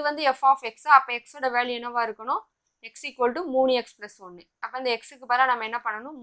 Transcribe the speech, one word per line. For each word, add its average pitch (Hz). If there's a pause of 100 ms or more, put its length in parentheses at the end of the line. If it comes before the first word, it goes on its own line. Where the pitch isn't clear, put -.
வந்து 294 (160)
F -
of 269 (120)
X, - (200)
அப்ப 262 (140)
X-ஓட 285 (100)
value 247
என்னவா 240
இருக்கணும்? 240 (480)
X - (140)
equal 247
to 339 (140)
மூணு 262
எக்ஸ் -
plus 208 (120)
ஒண்ணு. 175 (220)
அப்ப 196
இந்த 254 (100)
X-க்கு 262
பதிலா 247
நம்ம 233
என்ன 233
பண்ணணும்? 233